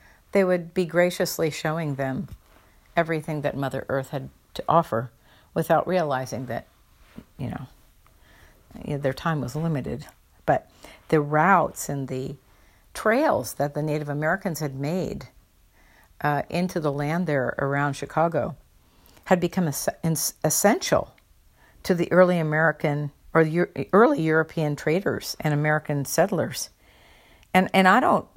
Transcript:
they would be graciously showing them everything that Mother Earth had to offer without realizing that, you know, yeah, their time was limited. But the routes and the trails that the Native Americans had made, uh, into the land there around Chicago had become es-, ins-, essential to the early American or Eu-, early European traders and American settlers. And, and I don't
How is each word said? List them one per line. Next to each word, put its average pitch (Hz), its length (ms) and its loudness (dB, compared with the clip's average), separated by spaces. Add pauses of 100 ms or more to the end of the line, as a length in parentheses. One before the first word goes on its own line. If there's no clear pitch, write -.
(320)
they 202 100 4
would 180 320 0
be 185 100 2
graciously 170 680 0
showing 156 440 -4
them 135 340 -4 (680)
everything 160 460 -2
that 143 140 -2
Mother 135 320 -4
Earth 135 220 -2
had 135 200 -8 (240)
to - 140 -10
offer 135 420 2 (440)
without 160 320 2
realizing 143 600 -2
that, - 200 -8 (720)
you 127 120 -6
know, 135 160 -10 (1200)
yeah, 147 120 -4
their 139 160 -2
time 156 280 -2
was 127 140 -6
limited. 147 520 -4 (400)
But - 240 0 (400)
the 160 100 4
routes 151 680 2
and 139 200 -4
the 131 280 -8 (580)
trails 226 600 0
that 143 200 -2
the 147 80 -4
Native 151 260 -4
Americans 156 520 -2
had 143 140 -6
made, 147 540 -6 (920)
uh, 147 260 0
into 175 320 -4
the 151 120 -2
land 151 340 -2
there 135 320 0
around 139 360 0
Chicago 151 640 -2 (680)
had 180 160 2
become 175 280 0
es-, - 200 -4 (140)
ins-, 165 320 -2 (100)
essential 202 720 2 (680)
to 190 120 0
the 170 180 -2
early 180 260 6
American 151 720 0 (240)
or 165 80 6
Eu-, 160 240 2 (260)
early 233 300 6
European 160 540 0
traders 156 640 -2
and 151 120 0
American 147 520 0
settlers. 165 640 -2 (800)
And, 185 220 4
and 190 140 6
I 214 120 6
don't 277 260 2 (100)